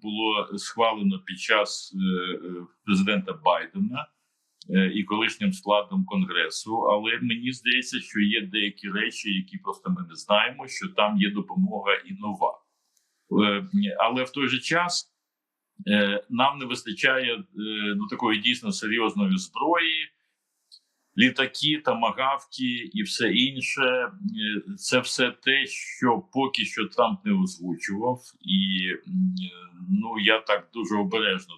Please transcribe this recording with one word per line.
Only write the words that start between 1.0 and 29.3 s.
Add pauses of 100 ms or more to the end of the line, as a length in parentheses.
під
час,
е,
е, (200)
президента
Байдена, (640)
е,
і
колишнім
складом
Конгресу,
але
мені
здається,
що
є
деякі
речі,
які
просто
ми
не
знаємо,
що
там
є
допомога (100)
і
нова. (840)
Е, (320)
але
в
той
же
час, (760)
е,
нам
не
вистачає,
е, (520)
ну,
такої
дійсно
серйозної
зброї, (1080)
літаки,
томагавки
і
все
інше.
Е, (640)
це
все
те,
що (100)
поки
що
Трамп
не
озвучував. (220)
І, (180)
м, (540)